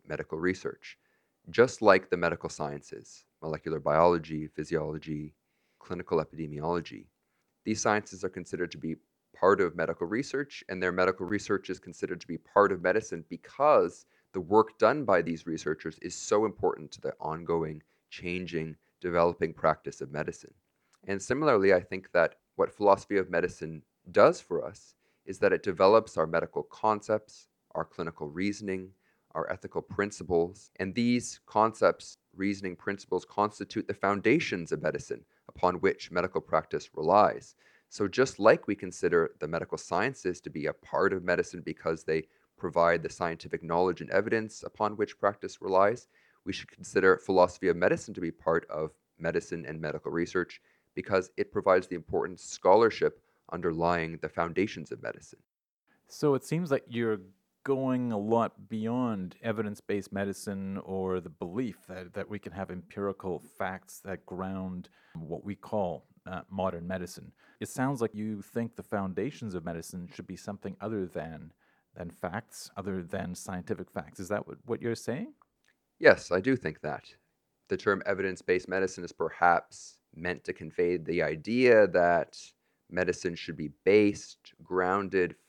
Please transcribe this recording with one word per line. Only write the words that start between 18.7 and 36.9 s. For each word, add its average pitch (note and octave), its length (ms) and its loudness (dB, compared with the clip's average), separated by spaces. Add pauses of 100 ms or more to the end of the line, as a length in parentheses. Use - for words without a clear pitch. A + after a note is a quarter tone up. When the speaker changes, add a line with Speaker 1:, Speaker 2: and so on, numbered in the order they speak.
Speaker 1:
developing E2+ 540 2
practice - 480 0
of C#2 100 -12
medicine. - 420 -8 (540)
And G2 140 -4
similarly, B2 520 4
I F2+ 60 6
think F#2 340 -10
that E2+ 220 4 (200)
what - 180 0
philosophy G2+ 440 4
of F#2 120 0
medicine E2+ 540 -4 (280)
does B2+ 300 6
for E2 240 -4
us - 300 -16 (300)
is F#2+ 140 -12
that G2 140 4
it E2 80 2
develops G2+ 560 4
our E2 80 2
medical E2+ 380 -2
concepts, - 840 -4 (280)
our E2 80 -2
clinical D#2+ 440 -10
reasoning, F#2+ 640 -6 (460)
our D#2+ 160 -4
ethical - 300 -8
principles, F2+ 960 -2
and F#2+ 180 -4
these A#2+ 500 0
concepts, A2 720 2 (160)
reasoning F#2+ 420 -4
principles, F#2 500 -6
constitute G#2 600 -4
the G2+ 60 -4
foundations G2+ 800 0
of D#2 100 -4
medicine D2 420 -4 (260)
upon F2+ 260 0
which - 360 -2
medical F2 300 -2
practice D#2 540 -2